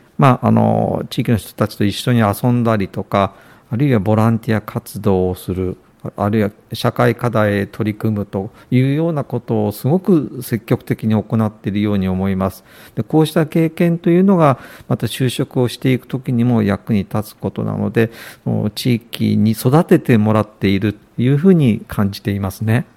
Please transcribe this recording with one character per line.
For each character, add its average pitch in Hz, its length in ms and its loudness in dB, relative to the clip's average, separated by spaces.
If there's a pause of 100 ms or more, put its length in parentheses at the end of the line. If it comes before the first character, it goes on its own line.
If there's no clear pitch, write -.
(180)
ま 135 240 4
あ、 110 60 2
あ - 20 4
の、 110 600 0
地 - 100 -6
域 120 120 0
の 113 40 2
人 - 180 -8
た 107 140 -2
ち - 80 -16
と 107 80 -2
一 101 80 0
緒 - 200 -2
に 120 80 2
遊 107 300 2
ん 120 140 0
だ 113 120 2
り 98 120 -2
と - 160 -8
か、 98 300 0 (360)
あ 113 60 -4
る 139 100 0
い 135 80 2
は 110 60 2
ボ 107 160 2
ラ 110 120 4
ン 113 100 2
テ - 140 -4
ィ 107 40 0
ア 104 40 -2
活 - 400 -10
動 92 300 0
を 90 40 -4
す - 180 -8
る、 92 240 -4 (400)
あ 101 140 0
る 110 80 0
い 110 40 2
は 101 80 0 (220)
社 117 200 -2
会 120 220 0
課 120 140 -4
題 107 300 0
へ 98 80 -2
取 107 260 -6
り 104 60 -10
組 107 220 -2
む 101 40 -4
と 98 260 -6 (200)
い 127 100 4
う 135 140 2
よ 160 140 0
う 170 40 -2
な 147 100 -4
こ 127 160 -6
と 107 280 -2
を 104 60 -2
す - 140 -6
ご 156 120 2
く 160 440 0
積 120 220 -6
極 - 180 -2
的 - 240 -4
に 110 80 2
行 107 300 -2
っ 104 80 -2
て - 160 -10
い 98 40 -4
る 101 100 -2
よ 104 100 0
う 101 60 0
に 95 100 -2
思 92 220 -2
い 95 60 -2
ま 95 140 0
す。 - 140 -16 (300)
で、 117 80 -4
こ 156 180 0
う 156 60 2
し 156 80 -6
た 165 100 0
経 160 240 0
験 170 300 0
と 175 100 -4
い 170 120 4
う 185 40 4
の 196 140 4
が、 147 200 4 (300)
ま 131 80 -2
た - 100 -4
就 131 220 -2
職 131 320 -4
を 123 80 2
し - 80 -12
て 135 160 0
い 123 60 0
く - 80 -18
と - 120 -6
き 131 140 -6
に 117 100 2
も 120 200 2
役 101 320 0
に 101 60 2
立 104 300 -6
つ - 60 -20
こ 98 140 -6
と 110 140 -6
な 107 120 -4
の 101 140 -4
で、 113 200 0 (640)
地 127 200 -2
域 107 420 -2
に 107 140 2
育 131 340 2
て 175 140 4
て - 180 2
も 107 160 2
ら 107 80 4
っ 104 80 -2
て - 200 -2
い 95 120 0
る 101 140 -2
と - 280 -8
い 120 60 2
う 143 80 2
ふ 151 100 2
う 190 80 8
に 131 320 2
感 101 240 -2
じ - 120 -12
て - 80 -4
い 101 100 -2
ま 98 100 -4
す - 120 -10
ね。 113 240 0 (100)